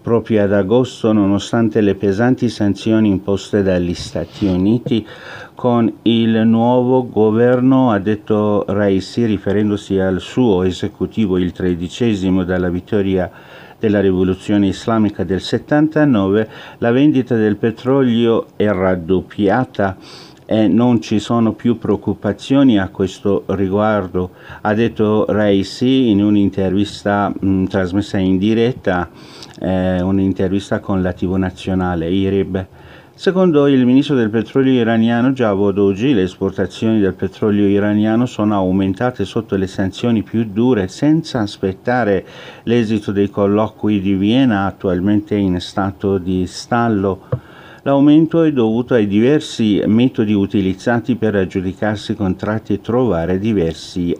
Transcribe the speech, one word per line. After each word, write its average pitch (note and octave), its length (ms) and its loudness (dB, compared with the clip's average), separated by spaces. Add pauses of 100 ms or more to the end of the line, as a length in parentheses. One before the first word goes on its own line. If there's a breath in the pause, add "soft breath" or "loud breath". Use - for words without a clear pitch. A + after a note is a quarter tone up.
proprio A2 440 0
ad G2 80 0
agosto, A2 600 0
nonostante G#2+ 680 0
le G2 160 2
pesanti A#2 520 0
sanzioni A2 600 0
imposte G2 560 0
dagli F2+ 300 0
Stati - 520 -6
Uniti. G#2+ 580 0 (520 loud breath)
Con A#2+ 360 0 (100)
il A2+ 440 2
nuovo B2 640 2
governo, B2 840 2
ha G#2 80 2
detto G#2 680 0
Raisi, G2+ 560 0
riferendosi G2+ 760 -2
al F#2 220 0
suo G#2+ 420 0
esecutivo, F#2 760 -2
il F2+ 140 0
tredicesimo F#2 920 -2
dalla F2+ 240 -2
vittoria F#2 600 -2 (480 loud breath)
della G#2 240 0
rivoluzione F#2+ 680 2
islamica G#2 560 -2
del F2+ 180 -2
settantanove, B2+ 1040 0 (300 loud breath)
la A#2 120 0
vendita C3 460 2
del G#2+ 200 2
petrolio A#2 880 0 (100)
è G2+ 100 0
raddoppiata F#2+ 1300 0 (480 loud breath)
e G#2+ 220 2
non A#2 340 2
ci G#2+ 160 -2
sono A2+ 340 0
più A#2 240 -2
preoccupazioni G#2+ 1000 0
a F#2+ 100 -2
questo G2 600 -2
riguardo, F#2+ 840 -2 (320 loud breath)
ha G#2+ 100 0
detto G#2+ 560 0
Raisi G#2+ 800 0
in G2+ 160 2
un'intervista, G2+ 1040 0 (140)
mm, F#2+ 220 0
trasmessa F#2+ 500 -2
in F#2+ 220 2
diretta, G#2 720 -2 (500 loud breath)
eh, F#2 400 0
un'intervista F#2+ 800 -2
con F#2+ 220 -4
la F2+ 100 -2
tivù F#2 240 -4
nazionale, F2+ 720 -4
irib. F#2+ 560 -2 (500 loud breath)
Secondo E3+ 520 2
il C3 180 4
ministro C#3 300 4
del A2+ 120 2
petrolio B2 440 0
iraniano A#2 580 2
Javad G2+ 480 0
Oji, G2+ 360 2
le F#2+ 80 2
esportazioni F#2+ 760 -2
del F#2 160 0
petrolio G#2 500 -2
iraniano G#2 640 2
sono G#2+ 300 -2
aumentate F#2+ 680 -2
sotto G#2+ 300 -6
le F#2+ 140 -2
sanzioni G2+ 560 -2
più A2+ 220 -4
dure, G#2+ 420 0
senza D#3 500 0
aspettare G2+ 880 -2 (380 loud breath)
l'esito A2 480 0
dei G2+ 180 2
colloqui G#2 680 0
di G2 140 -2
Vienna, G#2 500 2
attualmente G2 720 -2
in F#2 240 0
stato G2 580 -4
di F#2 300 -2
stallo. G#2+ 720 -2 (600 loud breath)
L'aumento D3 600 4
è D#3+ 80 2
dovuto B2 440 0
ai A2 120 4
diversi A2 800 2
metodi A2+ 460 2
utilizzati G2+ 840 0
per G#2+ 220 -2
aggiudicarsi G2 800 -4
contratti G#2 560 -4
e G2 80 -2
trovare F#2+ 580 -2
diversi F2+ 800 -2